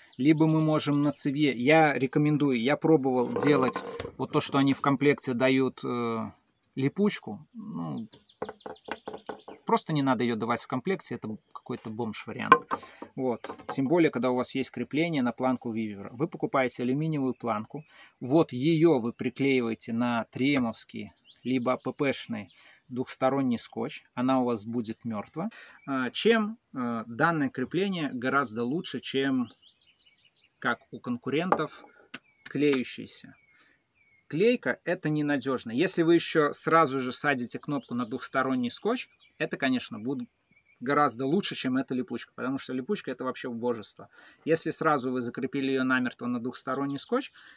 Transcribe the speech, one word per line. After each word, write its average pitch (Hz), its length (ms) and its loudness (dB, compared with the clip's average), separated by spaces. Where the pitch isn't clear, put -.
либо 151 300 6
мы 156 140 4
можем 147 400 2
на 147 100 2
цевье, 143 400 2
я 143 420 6
рекомендую, 135 680 2
я 143 160 2
пробовал 127 640 4
делать 139 360 4
вот 131 140 -6
то, 147 100 2
что - 160 -2
они 139 160 4
в - 80 -2
комплекте 139 520 2
дают, 131 500 2
э, 117 480 -4
липучку, 190 800 -2
ну, 160 540 -8
просто 214 280 0
не 147 80 2
надо 131 220 2
ее 120 120 0
давать 113 260 -2
в - 60 -16
комплекте, 135 480 -4
это 107 220 -10
какой-то - 380 -10
бомж-вариант. 107 640 0
Вот. 127 260 -2
Тем 135 180 0
более, 156 220 6
когда 127 220 0
у 123 40 2
вас 123 200 -2
есть 131 160 -2
крепление 147 500 -2
на 120 100 0
планку 127 400 -2
вивера. 104 420 -6
Вы 123 140 -2
покупаете 131 560 -2
алюминиевую 139 500 0
планку, 113 500 -6
вот 139 340 2
ее 156 460 4
вы 113 140 -2
приклеиваете 127 800 0
на 117 380 0
три 139 240 2
эмовский 113 560 -4
либо 127 300 0
А 127 40 -2
П - 140 -6
П-шный 120 580 -4
двухсторонний 131 680 0
скотч, - 460 -8
она 131 280 2
у 123 40 2
вас 113 200 -2
будет 113 400 -6
мертва. 120 440 -6
А, 131 240 -2
чем, 220 460 2
э, 120 320 -4
данное 143 420 2
крепление 160 640 -2
гораздо 127 500 0
лучше, 135 360 -4
чем, 135 500 0
как 120 200 -2
у 123 80 -14
конкурентов, 143 720 -2
клеющееся. 135 920 -2
Клейка — 185 560 2
это 175 240 -2
ненадежно. 135 640 0
Если 170 320 2
вы 165 120 6
еще 156 380 2
сразу 156 460 2
же 127 120 -2
садите 127 480 -2
кнопку 143 360 -6
на 120 100 -2
двухсторонний 127 680 -2
скотч, - 360 -4
это, 156 200 -4
конечно, 127 420 -2
будет 139 300 -6
гораздо 135 460 2
лучше, 160 300 0
чем 131 220 -2
эта 135 180 -2
липучка, 123 400 -6
потому 131 220 -4
что - 160 -8
липучка — 135 380 -4
это 127 120 -8
вообще 127 240 -6
убожество. 117 640 -6
Если 160 260 2
сразу 143 400 0
вы 127 100 -2
закрепили 131 500 -4
ее 131 120 0
намертво 127 440 0
на 123 120 -2
двухсторонний 135 600 -6
скотч, - 320 -4